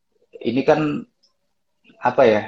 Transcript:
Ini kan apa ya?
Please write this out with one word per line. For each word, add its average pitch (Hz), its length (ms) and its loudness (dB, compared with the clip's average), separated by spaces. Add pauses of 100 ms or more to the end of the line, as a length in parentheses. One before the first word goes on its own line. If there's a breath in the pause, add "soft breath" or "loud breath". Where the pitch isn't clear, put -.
(380)
Ini 127 240 -4
kan 151 400 0 (960)
apa 127 240 0
ya? 107 260 4